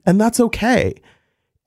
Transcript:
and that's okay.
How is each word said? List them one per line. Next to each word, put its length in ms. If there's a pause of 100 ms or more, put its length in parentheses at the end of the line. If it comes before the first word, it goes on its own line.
and 140
that's 180
okay. 560 (720)